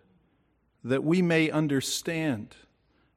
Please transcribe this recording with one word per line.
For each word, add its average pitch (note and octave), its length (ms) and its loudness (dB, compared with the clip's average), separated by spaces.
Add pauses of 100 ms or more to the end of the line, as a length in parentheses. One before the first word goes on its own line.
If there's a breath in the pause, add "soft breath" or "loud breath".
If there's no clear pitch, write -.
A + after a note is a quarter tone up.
(800)
that C3+ 220 -2
we F3 180 2
may D#3+ 300 2
understand D3 1040 -2 (600)